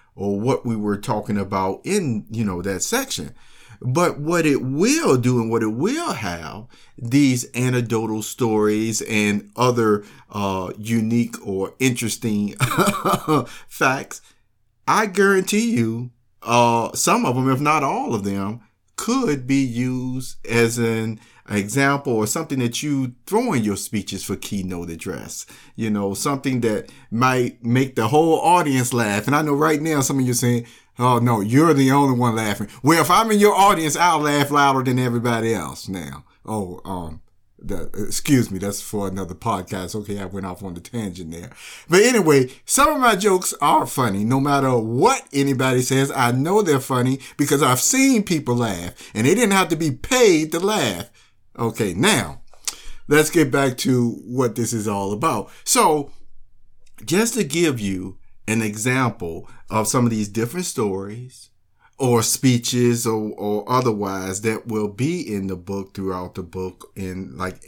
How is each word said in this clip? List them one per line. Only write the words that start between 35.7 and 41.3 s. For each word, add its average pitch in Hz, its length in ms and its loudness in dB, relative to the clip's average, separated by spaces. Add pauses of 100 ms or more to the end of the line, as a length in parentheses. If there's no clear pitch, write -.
now. 76 380 -12 (200)
Oh, 101 380 -8
um, 85 380 -10 (400)
the, 82 360 -4
excuse 113 540 2
me, 92 80 -6
that's 101 200 -6
for 101 280 -6
another 92 280 -8
podcast. 92 600 -6
Okay, 101 240 -8
I 98 60 -10
went 95 200 -10
off 90 180 -10
on 90 120 -10
the 87 40 -12
tangent 92 520 -10